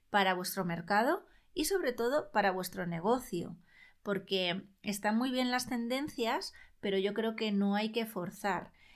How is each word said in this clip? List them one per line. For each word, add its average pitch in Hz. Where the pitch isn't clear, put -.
para 190
vuestro 180
mercado 208
y 302
sobre 339
todo 262
para 202
vuestro 185
negocio, 170
porque 190
están 214
muy 262
bien 254
las 247
tendencias, 254
pero 196
yo 196
creo 220
que 220
no 202
hay 214
que 226
forzar, 202